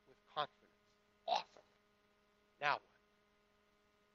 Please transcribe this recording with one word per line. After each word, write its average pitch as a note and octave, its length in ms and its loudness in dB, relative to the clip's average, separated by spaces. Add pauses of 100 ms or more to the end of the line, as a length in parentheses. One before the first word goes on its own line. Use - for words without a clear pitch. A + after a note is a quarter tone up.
with - 80 -20 (160)
confidence. - 480 -6 (480)
Awesome. - 400 -4 (960)
Now C#3 180 2
what? - 240 -20 (1120)